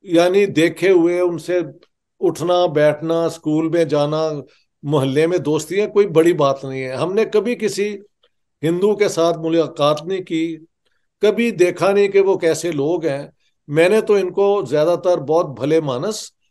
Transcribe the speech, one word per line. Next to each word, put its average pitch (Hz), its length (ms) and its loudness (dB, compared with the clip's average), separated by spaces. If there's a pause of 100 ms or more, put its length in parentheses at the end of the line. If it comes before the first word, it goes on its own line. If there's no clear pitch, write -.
यानी 180 400 2
देखे 165 440 0
हुए, 175 300 4
उनसे 175 460 -2 (540)
उठना 175 480 0
बैठना, 160 600 0
स्कूल 156 420 -2
में 165 180 0
जाना, 151 560 -2 (420)
मोहल्ले 143 420 0
में 175 160 -2
दोस्तियां 156 440 -2
कोई 202 180 2
बड़ी 170 280 4
बात 139 320 0
नहीं 135 160 -8
है। 131 140 -8
हमने 185 300 0
कभी 214 300 0
किसी 202 440 -4 (640)
हिंदू 180 320 2
के 202 140 0
साथ 165 280 0
मुलाकात 156 680 0
नहीं 185 160 -6
की, 165 460 -6 (540)
कभी 214 300 2
देखा 180 400 2
नहीं 202 180 2
कि 196 100 4
वो 190 180 2
कैसे 165 340 -2
लोग 156 340 -4
हैं। 143 280 -6 (360)
मैंने 170 320 4
तो 208 160 2
इनको 196 480 0
ज्यादातर 165 540 0
बहुत 156 260 0
भले 143 360 0
मानस 156 500 -6 (200)